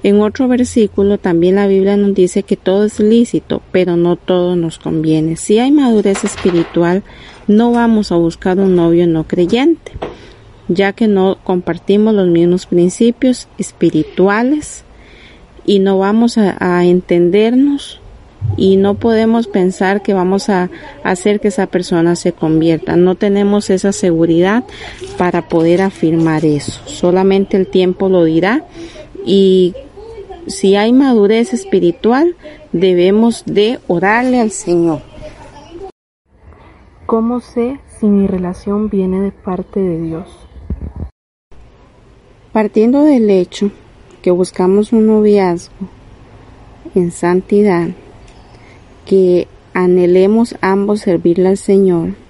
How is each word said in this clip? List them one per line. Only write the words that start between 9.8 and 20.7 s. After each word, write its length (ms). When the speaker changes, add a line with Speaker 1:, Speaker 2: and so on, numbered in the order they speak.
Speaker 1:
ya 240
que 160
no 340
compartimos 720
los 160
mismos 360
principios 920
espirituales 1300
y 140
no 180
vamos 400
a, 240
a 240
entendernos, 1120
y 220
no 160
podemos 540
pensar 540
que 120
vamos 340
a 220